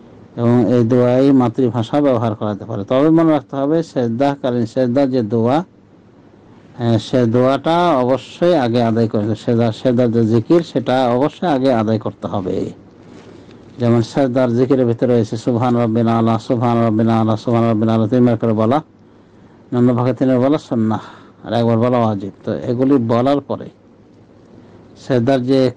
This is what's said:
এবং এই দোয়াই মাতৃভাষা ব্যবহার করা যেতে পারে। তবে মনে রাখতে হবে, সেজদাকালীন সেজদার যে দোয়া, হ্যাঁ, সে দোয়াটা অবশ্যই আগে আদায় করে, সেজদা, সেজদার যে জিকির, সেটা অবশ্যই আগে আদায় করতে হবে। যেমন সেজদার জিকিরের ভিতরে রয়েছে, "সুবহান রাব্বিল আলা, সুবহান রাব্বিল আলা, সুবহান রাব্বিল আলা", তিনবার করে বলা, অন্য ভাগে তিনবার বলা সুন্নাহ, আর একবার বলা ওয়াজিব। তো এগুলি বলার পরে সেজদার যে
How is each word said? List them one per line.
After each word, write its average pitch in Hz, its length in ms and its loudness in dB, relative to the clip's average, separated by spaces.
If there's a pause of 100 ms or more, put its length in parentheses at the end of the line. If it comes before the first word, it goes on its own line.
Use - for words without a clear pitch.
(360)
এবং 120 360 2
এই 120 120 4
দোয়াই 123 480 2
মাতৃভাষা 123 680 0
ব্যবহার 120 340 0
করা 107 180 -6
যেতে 101 120 -10
পারে। 98 200 -8
তবে 135 260 2
মনে 160 200 4
রাখতে 139 260 -2
হবে, 147 260 -2
সেজদাকালীন 123 840 -2
সেজদার 131 440 0
যে 127 120 -2
দোয়া, 117 420 0 (1120)
হ্যাঁ, 117 200 0
সে 123 280 0
দোয়াটা 139 720 0
অবশ্যই 131 560 0
আগে 120 280 0
আদায় 113 260 2
করে, 110 260 -2
সেজদা, 117 380 0
সেজদার 120 400 0
যে 113 140 2
জিকির, 120 360 2
সেটা 131 460 -2
অবশ্যই 135 400 -2
আগে 135 240 0
আদায় 110 260 0
করতে - 280 -10
হবে। 95 440 -6 (1080)
যেমন 117 240 2
সেজদার 127 500 0
জিকিরের 127 340 2
ভিতরে 120 280 0
রয়েছে, 117 220 0
"সুবহান 120 400 -2
রাব্বিল 117 320 0
আলা, 113 300 0
সুবহান 117 420 -2
রাব্বিল 113 280 0
আলা, 113 280 0
সুবহান 117 280 0
রাব্বিল 113 240 0
আলা", 113 200 0
তিনবার 123 300 2
করে 113 140 -2
বলা, 110 300 0 (880)
অন্য 123 220 2
ভাগে 123 180 0
তিনবার 131 260 0
বলা 139 200 2
সুন্নাহ, 110 420 -4 (460)
আর 95 60 -8
একবার 117 260 0
বলা 123 200 2
ওয়াজিব। 104 340 -2 (120)
তো 107 100 -4
এগুলি 123 400 0 (140)
বলার 127 320 0
পরে - 280 -10 (1300)
সেজদার 131 460 0
যে 131 340 2